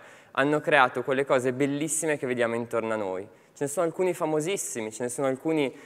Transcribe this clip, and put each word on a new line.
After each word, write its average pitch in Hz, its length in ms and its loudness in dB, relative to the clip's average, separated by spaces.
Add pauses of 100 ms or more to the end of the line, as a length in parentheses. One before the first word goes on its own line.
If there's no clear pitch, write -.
(300)
hanno 147 300 2
creato 127 420 4
quelle 135 220 0
cose 131 280 2
bellissime 143 640 0
che 139 120 -4
vediamo 117 260 0
intorno 113 400 -2
a - 20 -2
noi. 95 280 -4
Ce - 400 -10
ne - 20 0
sono 170 180 -2
alcuni 175 300 0
famosissimi, 156 760 -2
ce - 100 -8
ne 123 60 -2
sono 135 180 -2
alcuni 135 600 0